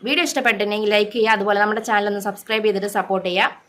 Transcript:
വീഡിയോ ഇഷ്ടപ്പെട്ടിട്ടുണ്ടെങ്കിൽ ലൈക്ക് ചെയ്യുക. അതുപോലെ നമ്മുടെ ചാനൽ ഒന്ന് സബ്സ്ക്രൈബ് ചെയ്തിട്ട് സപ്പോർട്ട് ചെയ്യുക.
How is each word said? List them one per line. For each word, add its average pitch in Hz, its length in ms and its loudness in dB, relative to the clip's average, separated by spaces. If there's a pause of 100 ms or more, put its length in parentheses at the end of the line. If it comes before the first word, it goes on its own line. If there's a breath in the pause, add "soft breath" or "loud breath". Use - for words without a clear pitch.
വീഡിയോ 311 220 2
ഇഷ്ടപ്പെട്ടിട്ടുണ്ടെങ്കിൽ 208 640 0
ലൈക്ക് 208 220 2
ചെയ്യുക. 220 200 4
അതുപോലെ 202 260 0
നമ്മുടെ 214 260 -2
ചാനൽ 208 220 2
ഒന്ന് 202 160 -6
സബ്സ്ക്രൈബ് 220 400 -4
ചെയ്തിട്ട് 202 300 -2
സപ്പോർട്ട് 190 300 -2
ചെയ്യുക. 185 220 0 (180)